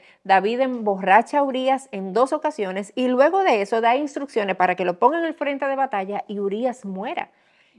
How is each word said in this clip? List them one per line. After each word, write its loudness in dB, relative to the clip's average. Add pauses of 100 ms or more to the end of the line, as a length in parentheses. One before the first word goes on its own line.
(240)
David 2
emborracha 2
a 4
Urías -2
en -8
dos 0
ocasiones, -4
y 0
luego 4
de 2
eso -2
da 2
instrucciones -4
para 2
que -4
lo -2
pongan 2
al -4
frente -4
de -2
batalla -4
y -8
Urías -4
muera. -8 (500)